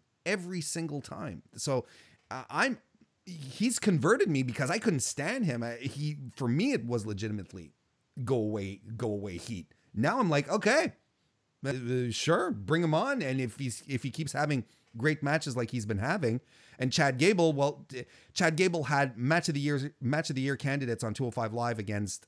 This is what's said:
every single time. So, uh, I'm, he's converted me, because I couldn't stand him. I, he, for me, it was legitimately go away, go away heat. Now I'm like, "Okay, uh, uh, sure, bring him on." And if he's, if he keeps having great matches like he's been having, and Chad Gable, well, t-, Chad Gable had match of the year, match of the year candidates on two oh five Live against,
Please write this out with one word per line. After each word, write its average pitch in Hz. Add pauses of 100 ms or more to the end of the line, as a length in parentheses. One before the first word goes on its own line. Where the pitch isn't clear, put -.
(260)
every 180
single 156
time. - (140)
So, 131 (460)
uh, 127
I'm, 214 (480)
he's 175
converted 190
me, 135
because 127
I 185
couldn't 185
stand 208
him. 120
I, 117
he, 143 (180)
for 131
me, 175
it 135
was 120
legitimately 101 (520)
go 131
away, 107 (140)
go 113
away 104
heat. 98 (200)
Now 160
I'm 208
like, 147
"Okay, 220 (720)
uh, 135
uh, 123
sure, 214
bring 143
him 156
on." 240
And 131
if 127
he's, 131
if 131
he 131
keeps 147
having 143 (320)
great 151
matches 143
like 120
he's 120
been 104
having, 127 (360)
and 131
Chad 139
Gable, 170
well, 143
t-, 127 (300)
Chad 160
Gable 175
had 139
match 156
of 165
the 143
year, 143
match 147
of 139
the 131
year 135
candidates 135
on 110
two 131
oh 117
five 110
Live 120
against, 101